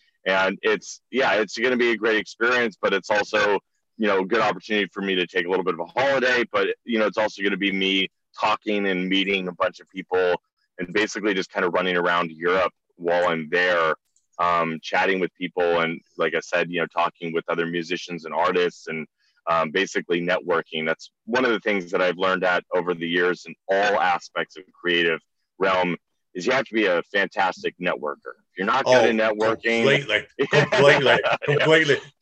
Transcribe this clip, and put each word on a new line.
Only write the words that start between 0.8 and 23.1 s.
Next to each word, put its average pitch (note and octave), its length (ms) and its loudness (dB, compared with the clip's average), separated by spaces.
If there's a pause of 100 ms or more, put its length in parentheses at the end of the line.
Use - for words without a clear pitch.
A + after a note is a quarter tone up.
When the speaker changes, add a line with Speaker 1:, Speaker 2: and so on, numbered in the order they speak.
Speaker 1:
yeah, B2+ 260 0
it's G#2+ 200 -2
gonna B2 220 0
be A#2+ 140 2
a A2 40 0
great A2 220 0
experience, A#2 600 -2
but G2+ 140 0
it's F#2+ 160 -2
also, G#2 500 0 (380)
you G#2+ 120 0
know, G2 120 2
a F#2+ 60 -2
good A2 160 0
opportunity G#2 500 -2
for G2+ 80 -10
me G2 140 -2
to F2+ 120 0
take F2 200 -2
a - 20 -4
little F#2 160 0
bit F2+ 100 0
of D#2+ 60 -8
a E2+ 60 -4
holiday, B2+ 680 0
but, G2 160 0 (160)
you A2+ 140 -2
know, G#2+ 80 2
it's F#2 100 -2
also G#2 260 -2
gonna G2 140 0
be F#2+ 160 0
me F#2+ 380 0 (300)
talking G#2+ 460 -2
and F#2 220 -2
meeting F#2+ 400 0
a F2 40 -8
bunch F2+ 280 -4
of - 100 -20
people F2+ 500 0 (380)
and F2+ 160 -8
basically G#2 400 -2
just F#2 160 -4
kind F#2+ 160 -2
of E2+ 80 -2
running F#2 240 0
around F2 320 0
Europe F2 420 0 (240)
while F2 320 0
I'm D#2+ 220 -2
there, E2+ 440 2 (440)
um, E2+ 440 0
chatting F#2+ 380 0
with F2 140 -2
people. F2 460 0
And E2 200 -2 (160)
like E2 180 -2
I E2 60 0
said, E2+ 300 -2
you F2 100 -2
know, D#2+ 60 0
talking E2+ 480 -4
with E2 140 -2
other E2+ 180 -2
musicians E2+ 580 -6
and D#2 100 -10
artists F2 540 0
and, D#2+ 180 -8 (440)
um, D#2+ 200 0
basically F2+ 500 -2
networking. E2 640 -2
That's - 240 -6 (160)
one B2 180 0
of B2 60 2
the G#2 100 0
things G2 300 -2
that F#2 100 0
I've F2+ 160 2
learned F#2 280 0
at F2+ 200 0 (100)
over F2+ 200 0
the E2+ 140 -6
years F2 360 0